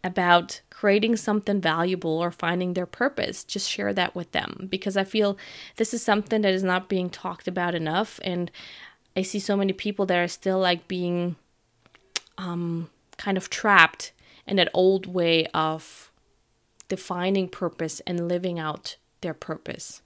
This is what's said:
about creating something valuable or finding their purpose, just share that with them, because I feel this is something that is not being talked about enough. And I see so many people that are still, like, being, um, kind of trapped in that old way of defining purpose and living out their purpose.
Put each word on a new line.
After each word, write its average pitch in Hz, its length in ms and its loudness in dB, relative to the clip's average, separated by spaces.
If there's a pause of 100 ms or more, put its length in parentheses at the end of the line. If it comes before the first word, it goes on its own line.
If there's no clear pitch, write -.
about 175 680 4
creating 214 440 4
something 208 460 0
valuable 165 640 2
or 175 60 0
finding 180 420 -2
their 180 140 -2
purpose, - 580 -2
just - 240 -6
share 202 240 -2
that 190 220 0
with 175 180 -8
them, - 380 -4
because 190 260 -2
I 190 80 2
feel 202 320 2 (400)
this 226 160 0
is 233 100 -4
something 214 380 2
that 196 140 4
is 190 100 0
not 180 240 2
being 180 220 0
talked - 360 -10
about 175 280 -2
enough. 165 500 -2
And 180 260 -2 (640)
I 190 80 0
see 196 180 -2
so 196 180 0
many 196 160 0
people 202 320 -2
that 180 100 2
are 175 240 0
still, 190 180 0
like, 180 300 0
being, 175 480 -2 (1000)
um, 170 500 -6 (300)
kind 196 180 -2
of - 140 -6
trapped - 600 4 (340)
in 202 100 -2
that 175 160 4
old 190 320 4
way 170 480 2
of 160 580 -4 (760)
defining 185 600 0
purpose 165 580 -6
and 175 200 -2
living 175 320 -2
out - 380 -6 (240)
their 160 140 -6
purpose. - 720 -10